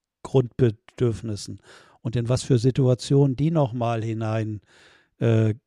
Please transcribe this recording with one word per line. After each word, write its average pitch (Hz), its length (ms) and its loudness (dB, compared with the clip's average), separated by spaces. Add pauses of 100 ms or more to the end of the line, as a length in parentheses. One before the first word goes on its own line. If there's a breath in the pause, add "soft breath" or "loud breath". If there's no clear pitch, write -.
(240)
Grundbedürfnissen 113 1400 -2 (400 loud breath)
und 120 140 -6
in 120 120 -2
was 123 140 0
für 131 160 2
Situationen 131 800 2
die 143 160 -2
nochmal 117 520 -2
hinein, 110 580 -4 (600 soft breath)
äh, 110 320 4 (140)